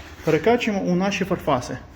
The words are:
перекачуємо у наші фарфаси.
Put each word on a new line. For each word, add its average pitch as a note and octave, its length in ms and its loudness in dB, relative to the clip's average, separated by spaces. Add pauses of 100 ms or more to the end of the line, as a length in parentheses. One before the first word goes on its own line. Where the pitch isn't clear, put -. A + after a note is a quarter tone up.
(240)
перекачуємо G3 600 2
у F3+ 120 2
наші F#3+ 300 0
фарфаси. D#3 520 -2 (180)